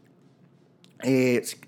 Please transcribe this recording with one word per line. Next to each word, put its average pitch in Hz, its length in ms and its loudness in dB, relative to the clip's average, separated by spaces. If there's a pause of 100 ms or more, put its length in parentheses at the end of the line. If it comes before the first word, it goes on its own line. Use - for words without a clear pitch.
(1040)
Eh, 127 380 2
si, - 140 -14 (120)